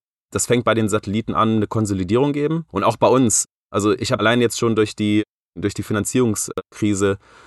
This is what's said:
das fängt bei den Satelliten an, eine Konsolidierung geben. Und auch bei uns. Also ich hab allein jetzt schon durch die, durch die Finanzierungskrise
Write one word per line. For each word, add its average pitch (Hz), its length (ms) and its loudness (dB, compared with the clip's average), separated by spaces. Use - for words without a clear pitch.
das - 140 -4
fängt 120 180 0
bei 110 100 2
den 110 140 0
Satelliten 104 460 -4
an, 110 220 2
eine 104 100 0
Konsolidierung 107 640 0
geben. 147 380 -4
Und 95 140 -4
auch 110 120 2
bei 110 120 4
uns. 123 380 4
Also 104 220 2
ich 107 200 -2
hab 113 80 -2
allein 117 200 2
jetzt 117 180 0
schon 113 180 0
durch 107 180 0
die, 107 300 0
durch 98 160 -4
die 104 80 -6
Finanzierungskrise 104 1400 -2